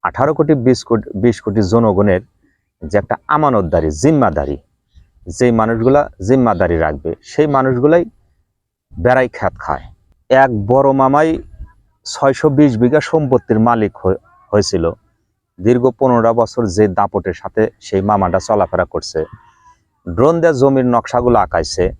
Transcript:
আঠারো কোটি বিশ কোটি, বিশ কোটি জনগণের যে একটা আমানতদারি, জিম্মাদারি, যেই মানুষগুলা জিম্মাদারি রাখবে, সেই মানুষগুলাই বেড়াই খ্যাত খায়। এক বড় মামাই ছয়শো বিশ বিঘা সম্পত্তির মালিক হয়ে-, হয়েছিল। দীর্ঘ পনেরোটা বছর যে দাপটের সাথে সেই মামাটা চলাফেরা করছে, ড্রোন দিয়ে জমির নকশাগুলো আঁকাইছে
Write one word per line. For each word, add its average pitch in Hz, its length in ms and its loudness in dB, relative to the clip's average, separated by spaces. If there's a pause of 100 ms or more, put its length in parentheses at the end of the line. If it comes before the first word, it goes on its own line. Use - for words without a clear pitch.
আঠারো 143 320 -2
কোটি 151 200 0
বিশ 123 300 0
কোটি, 107 360 -4
বিশ 117 200 0
কোটি 107 220 -2
জনগণের 101 580 2 (640)
যে 80 140 -2
একটা - 180 -4 (120)
আমানতদারি, 98 640 0
জিম্মাদারি, 78 680 0 (680)
যেই 120 240 0
মানুষগুলা 117 600 0 (180)
জিম্মাদারি 98 500 2
রাখবে, 78 440 -4
সেই - 240 -2
মানুষগুলাই 139 580 2 (920)
বেড়াই 123 300 0
খ্যাত - 300 -6
খায়। 71 240 -8 (460)
এক 127 380 2
বড় 135 260 2
মামাই 147 500 0 (600)
ছয়শো - 440 0
বিশ 139 300 2
বিঘা 123 220 2
সম্পত্তির 131 600 0
মালিক 113 360 0
হয়ে-, 95 220 -2 (320)
হয়েছিল। 95 420 0 (680)
দীর্ঘ 123 380 2
পনেরোটা 117 340 2
বছর 117 340 -2
যে 101 220 2
দাপটের 95 460 -4
সাথে - 360 -4 (100)
সেই 95 220 -4
মামাটা 95 380 0
চলাফেরা 92 440 -2
করছে, 80 400 -6 (880)
ড্রোন 151 260 2
দিয়ে 165 140 2
জমির 135 320 2
নকশাগুলো 123 520 0
আঁকাইছে 90 600 -2